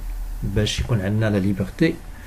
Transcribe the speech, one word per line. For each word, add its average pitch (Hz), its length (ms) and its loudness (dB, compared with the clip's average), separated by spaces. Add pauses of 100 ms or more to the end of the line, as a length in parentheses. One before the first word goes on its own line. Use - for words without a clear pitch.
(440)
باش 104 360 0
يكون 110 220 2
عندنا 107 280 2
لا 101 80 2
ليبرتي 101 560 2 (340)